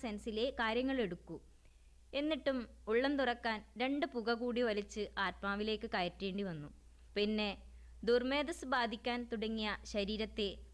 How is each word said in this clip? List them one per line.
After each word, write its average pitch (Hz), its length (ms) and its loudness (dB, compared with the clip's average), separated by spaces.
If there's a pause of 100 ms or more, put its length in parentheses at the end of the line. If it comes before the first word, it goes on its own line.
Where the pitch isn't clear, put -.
സെൻസിലെ 214 420 0 (140)
കാര്യങ്ങൾ 247 360 2 (100)
എടുക്കൂ." 170 300 -8 (800)
എന്നിട്ടും 285 400 2 (320)
ഉള്ളം 262 280 4
തുറക്കാൻ 240 400 2 (220)
രണ്ട് 277 320 2
പുക 233 280 2
കൂടി 240 280 2
വലിച്ച് 208 340 -2 (220)
ആത്മാവിലേക്ക് 208 720 -2
കയറ്റേണ്ടി 190 520 0
വന്നു. 151 220 -6 (480)
പിന്നെ 214 320 2 (600)
ദുർമേധസ് 262 640 2
ബാധിക്കാൻ 240 440 0 (140)
തുടങ്ങിയ 220 360 0 (220)
ശരീരത്തെ 208 580 0 (260)